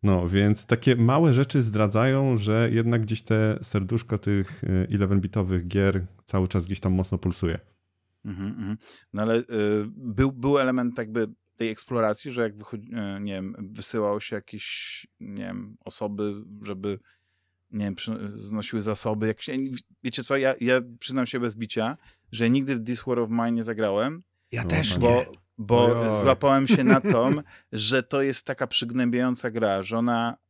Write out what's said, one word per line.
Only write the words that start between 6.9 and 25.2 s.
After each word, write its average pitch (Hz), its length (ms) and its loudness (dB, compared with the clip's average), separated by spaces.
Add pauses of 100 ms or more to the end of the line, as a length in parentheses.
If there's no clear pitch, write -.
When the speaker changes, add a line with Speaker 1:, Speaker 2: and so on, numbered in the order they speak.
Speaker 1:
mocno 92 260 0
pulsuje. 85 400 -2 (680)
Speaker 2:
Mhm, 95 240 -8
mhm. 107 280 -6 (360)
No 104 100 -4
ale, 113 160 2
y, 120 60 -2 (420)
był, 131 460 -2
był 135 260 0
element 127 400 0
jakby 110 280 -2 (300)
tej 113 140 -2
eksploracji, 110 640 -2
że 120 100 -2
jak 104 140 -4
wychodzi-, 107 380 -14 (220)
y, 101 40 -10
nie 101 120 -6
wiem, 95 220 -8 (180)
wysyłało 104 480 -2
się - 160 -10
jakieś, - 720 -12 (140)
nie 101 240 -10
wiem, 98 400 -12
osoby, 104 500 -6 (280)
żeby, 101 360 -6 (720)
nie 104 140 -4
wiem, 98 100 -4
przy-, 107 460 -8
znosiły 104 420 -6
zasoby, 107 440 -2
jakieś, - 220 -4
ja 135 80 -6
nie, 135 140 -4 (320)
wiecie 123 220 -6
co, 139 120 0
ja, 131 240 2
ja 127 200 4 (200)
przyznam 127 260 -4
się 123 140 -4
bez 113 160 -4
bicia, 113 400 -4 (360)
że 113 180 2
nigdy 135 260 2
w 113 80 -4
This 120 220 -4
War 123 120 0
of 113 120 0
Mine 117 220 0
nie 117 120 -2
zagrałem, 113 580 -2 (300)
Speaker 3:
Ja 117 100 -6
Speaker 1:
No 90 60 -4
Speaker 3:
też 156 240 0
Speaker 1:
tak. 90 100 0
Speaker 3:
nie. 120 60 6
Speaker 2:
bo, 123 160 4 (340)